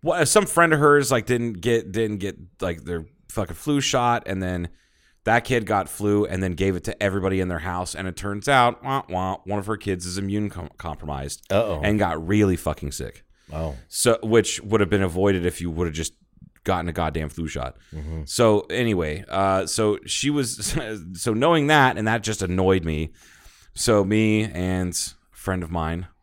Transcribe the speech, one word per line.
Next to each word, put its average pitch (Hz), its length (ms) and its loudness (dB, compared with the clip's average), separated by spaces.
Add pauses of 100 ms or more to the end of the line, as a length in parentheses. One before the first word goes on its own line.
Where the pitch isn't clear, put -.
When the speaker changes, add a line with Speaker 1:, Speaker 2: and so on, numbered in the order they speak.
Speaker 1:
what, 160 260 2
some 208 180 6
friend 170 260 6
of 151 80 4
hers, 147 300 6
like, 120 160 2
didn't 117 280 0
get, 113 380 0
didn't 104 260 0
get, 95 180 -6 (240)
like, 87 240 -4
their 85 220 -6 (220)
fucking - 280 -6
flu 147 240 0
shot, 120 460 0
and 95 160 -4
then 90 260 -4 (560)
that 117 200 2
kid 117 220 0
got 101 220 0
flu 104 380 2
and 92 160 -4
then 92 100 -2
gave 92 240 0
it 87 80 -8
to - 180 -6
everybody 95 380 0
in 90 80 -2
their 85 120 -4
house, 90 340 -6
and 95 120 -8
it 90 100 -8
turns 101 320 -6
out, 123 360 2
wah, 135 240 -2
wah, 92 360 -4
one 101 140 -4
of 92 80 -6
her 107 100 -2
kids 90 300 -4
is 90 120 -6
immune 101 320 -4
com-, 87 180 -12 (100)
compromised 73 720 -8
Speaker 2:
Uh-oh. 98 320 0
Speaker 1:
and 104 160 2
got 82 280 -2
really 101 300 4
fucking 73 360 -4
sick. - 320 -12 (280)
Speaker 2:
Oh. 78 220 -6 (140)
Speaker 1:
So, - 340 2
which 110 400 2
would 104 180 0
have 95 100 2
been 98 120 2
avoided 92 420 0
if 90 160 -2
you 87 100 -4
would 85 160 -2
have 78 80 -4
just 78 180 -6 (520)
gotten 87 240 -2
a 82 40 -6
goddamn 78 360 -4
flu 80 200 -8
shot. 64 280 -8 (160)
Speaker 2:
Mm-hmm. 78 320 -8
Speaker 1:
So 107 360 4 (100)
anyway, 92 580 -2
uh, 95 380 0
so 107 400 0
she - 240 -2
was, 127 440 -2 (240)
<laughs> 87 160 -14
so 107 200 -2
knowing 147 320 4
that, 143 320 4
and 107 80 -2
that 110 160 0
just 110 200 -4
annoyed 92 420 2
me. 78 260 -2 (640)
So 104 300 4
me 107 400 2
and 90 500 -2
a - 420 -10
friend 92 260 -4
of 80 80 -10
mine 85 360 -4 (160)